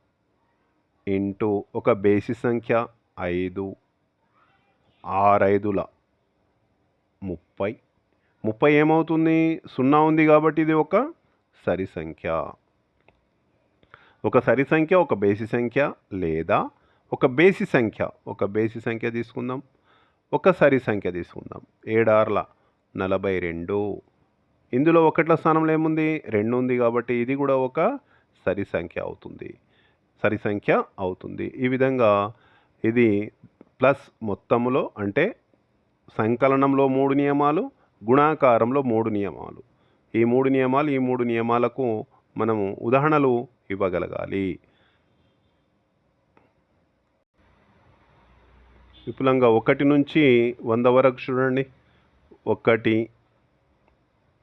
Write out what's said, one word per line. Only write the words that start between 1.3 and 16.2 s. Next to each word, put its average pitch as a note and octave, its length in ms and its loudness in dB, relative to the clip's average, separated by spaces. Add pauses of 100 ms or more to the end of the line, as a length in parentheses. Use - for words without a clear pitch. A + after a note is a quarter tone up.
ఒక A#2+ 120 -2 (140)
బేసి G#2 300 0 (100)
సంఖ్య A#2 300 -2 (640)
ఐదు, F#2 280 -8 (1600)
ఆరు G2+ 220 4 (100)
ఐదుల G2+ 260 -2 (1400)
ముప్పై. G2 500 -8 (720)
ముప్పై A2+ 260 2 (120)
ఏమవుతుంది? D#3+ 560 2 (360)
సున్నా C#3+ 240 2 (120)
ఉంది D#3 200 2
కాబట్టి D3+ 360 4
ఇది D#3+ 180 2
ఒక F#3+ 120 -2 (680)
సరి F#2 220 -2 (100)
సంఖ్య. D#2+ 320 -10 (2000)
ఒక B2 180 2
సరి B2+ 240 2
సంఖ్య, D#3+ 240 2 (100)
ఒక B2+ 180 -2
బేసి G#2 320 0
సంఖ్య, A#2+ 260 -2 (420)